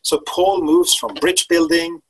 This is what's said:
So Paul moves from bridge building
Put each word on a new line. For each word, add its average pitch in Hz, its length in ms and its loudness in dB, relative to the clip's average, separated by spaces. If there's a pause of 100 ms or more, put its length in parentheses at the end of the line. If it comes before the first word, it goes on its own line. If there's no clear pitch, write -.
So - 240 -2
Paul 185 360 0
moves 165 320 2
from - 200 -6
bridge 175 340 -2
building 165 600 0